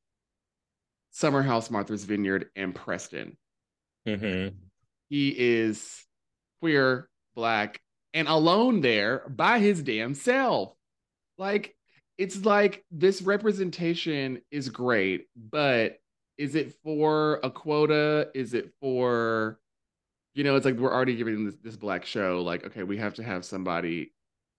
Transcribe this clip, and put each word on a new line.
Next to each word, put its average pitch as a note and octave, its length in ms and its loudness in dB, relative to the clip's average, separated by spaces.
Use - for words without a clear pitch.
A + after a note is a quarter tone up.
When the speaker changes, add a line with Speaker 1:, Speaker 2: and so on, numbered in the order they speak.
Speaker 1:
Summer C#3 320 0
House, A#2 280 0
Martha's G#2 340 -4
Vineyard, G2 420 0
and F#2+ 180 -6
Preston. - 640 -10
Speaker 2:
Mm-hmm. G2 480 -4
Speaker 1:
He C#3+ 280 0
is A2+ 680 0
queer, C3+ 480 2
black, A2+ 440 -2
and D#3 140 0
alone F3+ 520 4
there A#2 480 2
by E3 300 2
his G3+ 240 4
damn A#2+ 320 -2
self. A3+ 600 0
Like, G3+ 400 -4
it's G3 280 -4
like, G3+ 460 4
this F#3 320 2
representation E3+ 1200 -2
is C#3+ 180 -6
great, A2 580 0
but A#2+ 600 0
is C#3 160 -4
it C#3+ 200 -2
for D3+ 580 2
a C3 80 -2
quota? D3+ 840 2
Is B2 200 -4
it - 260 -2
for, A#2 800 0
you C#3 100 -2
know, C#3 120 4
it's C3+ 80 2
like, C3 120 2
we're B2 160 0
already B2+ 240 2
giving A2 280 -2
this, G2+ 180 -6
this A2 140 -14
black F#2+ 300 -6
show, F#2 360 -2
like, F2 240 -4
okay, G#2+ 160 -10
we G2 160 -4
have G#2+ 160 -6
to A2+ 80 -12
have F#2 220 -8
somebody F2 680 -4